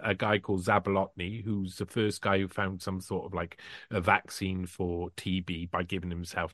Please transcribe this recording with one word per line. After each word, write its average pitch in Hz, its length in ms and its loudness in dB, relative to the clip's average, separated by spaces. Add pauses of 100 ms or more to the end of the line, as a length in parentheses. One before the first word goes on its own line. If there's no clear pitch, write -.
a 107 100 2
guy 107 240 4
called 95 260 0
Zabolotny, 98 800 2
who's 98 340 -4
the 98 100 -4
first 107 340 0
guy 98 160 4
who 98 100 2
found 95 360 -2
some 95 180 -4
sort 90 240 -4
of, 87 80 -8
like, 87 260 -6 (300)
a 107 100 0
vaccine 95 680 2
for 87 500 -2
T 92 220 0
B 87 260 -4
by 87 160 -2
giving 90 300 -4
himself 85 420 -4